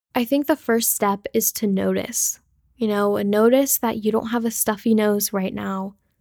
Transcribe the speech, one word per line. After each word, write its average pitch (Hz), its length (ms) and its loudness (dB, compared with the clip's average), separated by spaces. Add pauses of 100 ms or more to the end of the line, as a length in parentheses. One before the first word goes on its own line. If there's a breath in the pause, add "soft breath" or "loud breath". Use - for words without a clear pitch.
(180)
I 247 60 0
think 285 240 0
the 320 80 2
first 233 400 -2
step 202 380 -2
is 226 200 0
to - 140 -4
notice, 190 720 -2 (380)
you 226 100 -2
know, 208 300 0
notice 220 640 4
that 220 260 -2
you 214 80 2
don't 220 160 -2
have 226 160 -2
a 233 60 0
stuffy 220 440 0
nose 208 380 0
right 190 200 -2
now. 196 420 -6 (260)